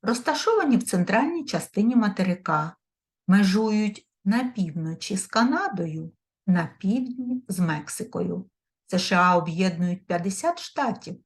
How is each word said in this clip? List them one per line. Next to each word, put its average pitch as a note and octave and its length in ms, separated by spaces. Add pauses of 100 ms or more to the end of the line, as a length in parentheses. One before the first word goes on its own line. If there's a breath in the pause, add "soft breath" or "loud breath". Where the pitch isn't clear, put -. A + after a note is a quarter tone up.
Розташовані D4 720
в - 60
центральній C4+ 600
частині A3 520
материка, F3+ 800 (500)
межують G#3 840 (160)
на A#3 200
півночі E3 720
з - 100
Канадою, G3 880 (340)
на F3 320
півдні B3+ 720
з F3 100
Мексикою. F3 920 (420)
С F#3 60
Ш F#3 180
А F3+ 200
об'єднують F3 680
п'ятдесят G3 540
штатів - 640